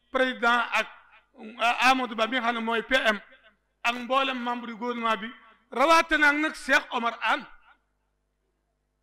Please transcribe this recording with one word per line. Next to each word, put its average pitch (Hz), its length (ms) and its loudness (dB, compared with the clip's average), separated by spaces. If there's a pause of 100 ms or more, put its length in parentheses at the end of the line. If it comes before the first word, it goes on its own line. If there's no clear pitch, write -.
(120)
président 240 500 2 (100)
ak 214 160 0 (920)
Amadou 247 340 2
Ba 220 120 0
mi 262 100 -2
nga 233 80 -2
xam 233 100 0
ne 233 60 -4
mooy 226 220 -2
P 247 120 -2
M 226 240 2 (640)
ak 240 120 -2
mboolem 262 480 0
membre 240 240 -6
du 233 100 -10
gouvernement 226 400 -2
bi, 208 100 -10 (440)
rawatina 302 600 4
nag 302 220 0
Cheikh 285 380 0
Omar 233 320 -4
Anne 240 220 -2 (1600)